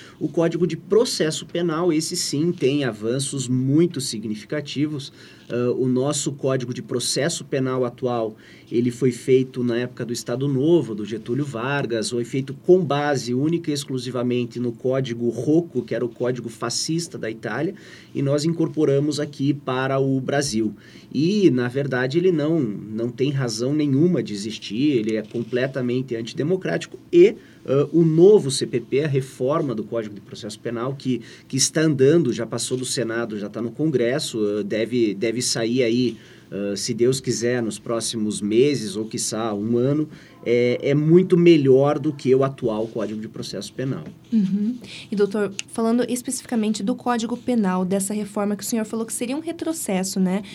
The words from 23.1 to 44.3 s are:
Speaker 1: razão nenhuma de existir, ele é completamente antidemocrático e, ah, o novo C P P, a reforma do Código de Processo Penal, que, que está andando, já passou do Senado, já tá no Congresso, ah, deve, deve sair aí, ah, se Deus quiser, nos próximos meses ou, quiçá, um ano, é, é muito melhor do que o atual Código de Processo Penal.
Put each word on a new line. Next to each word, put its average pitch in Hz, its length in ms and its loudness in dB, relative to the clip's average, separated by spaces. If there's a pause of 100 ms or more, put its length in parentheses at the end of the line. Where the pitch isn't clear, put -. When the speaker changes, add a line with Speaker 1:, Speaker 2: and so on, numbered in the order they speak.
Speaker 1:
razão 127 440 -2
nenhuma 147 500 4
de 104 100 -6
existir, 113 640 -2
ele 110 180 0
é 107 60 -2
completamente 123 960 -4
antidemocrático 160 800 -4 (160)
e, 185 220 8 (320)
ah, 135 260 2
o 170 100 6
novo 165 460 8
C 131 160 -2
P 123 140 -2
P, 131 240 0
a 160 40 -2
reforma 135 680 -2
do 107 80 -6
Código 107 320 -6
de 95 60 -16
Processo - 380 -14
Penal, 117 380 -6
que, 123 240 -2 (260)
que - 80 -8
está 135 260 2
andando, 143 520 6
já 113 140 -4
passou 120 300 -4
do 127 80 -4
Senado, 113 520 -4
já 101 100 -6
tá 104 140 -8
no 117 100 -4
Congresso, 131 680 0
ah, 104 240 0
deve, 107 500 2
deve 113 280 -2
sair 120 420 0
aí, 117 340 2 (340)
ah, 101 240 -4
se 107 180 -4
Deus 123 260 2
quiser, 120 440 0
nos 104 160 -4
próximos 110 600 -2
meses 110 540 2
ou, 107 100 -4
quiçá, 110 480 -4
um 110 240 0
ano, 147 300 2 (380)
é, 120 320 2 (140)
é - 20 4
muito 165 420 6
melhor 147 640 6
do 147 160 -2
que 131 220 4
o 135 80 4
atual 113 420 -2
Código 107 340 -6
de 107 80 -10
Processo - 460 -10
Penal. 123 300 -6 (280)